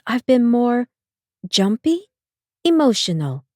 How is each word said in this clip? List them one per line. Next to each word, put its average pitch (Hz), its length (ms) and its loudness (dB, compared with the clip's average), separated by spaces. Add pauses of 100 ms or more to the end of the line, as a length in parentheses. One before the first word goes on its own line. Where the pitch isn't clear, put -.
I've 240 180 -4
been 254 200 2
more 240 420 0 (600)
jumpy, 240 640 -2 (540)
emotional 185 800 0 (100)